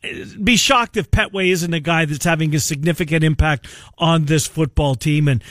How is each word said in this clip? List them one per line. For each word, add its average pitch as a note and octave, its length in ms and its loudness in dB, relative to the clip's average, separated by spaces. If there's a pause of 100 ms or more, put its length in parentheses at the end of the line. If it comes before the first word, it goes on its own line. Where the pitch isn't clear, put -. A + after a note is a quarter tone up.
(420)
Be A3 140 4
shocked A#3+ 400 0
if G3 160 -4
Petway G3 380 0
isn't F3 240 0
a E3 80 -2
guy E3 240 0
that's D3 180 -4
having D#3+ 320 0
a D3+ 40 0
significant D#3 640 -2
impact D#3 460 0 (300)
on E3 280 2
this D3+ 220 0
football D3 480 0
team. D3+ 320 0
And B2+ 240 0